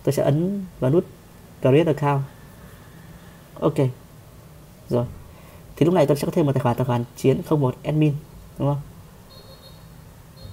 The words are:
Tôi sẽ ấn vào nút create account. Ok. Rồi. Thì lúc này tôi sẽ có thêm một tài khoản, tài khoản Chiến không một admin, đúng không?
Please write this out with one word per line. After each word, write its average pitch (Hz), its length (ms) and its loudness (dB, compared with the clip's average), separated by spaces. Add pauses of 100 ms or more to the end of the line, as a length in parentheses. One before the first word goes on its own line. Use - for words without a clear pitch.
Tôi 139 100 0
sẽ - 100 0
ấn 185 420 0 (140)
vào 131 120 0
nút 175 140 2 (560)
create 151 320 4
account. 143 280 0 (1400)
Ok. - 160 0 (1120)
Rồi. 120 160 0 (720)
Thì - 100 2
lúc 175 100 2
này 156 120 6
tôi 143 100 2
sẽ - 80 -4
có 170 100 -4
thêm 165 100 2
một 139 80 0
tài 131 100 0
khoản, 143 120 2
tài 120 100 -2
khoản 120 180 -2 (120)
Chiến 135 280 2
không 156 180 0
một 127 220 0
admin, 151 300 2 (460)
đúng 135 80 0
không? 143 140 -2 (1700)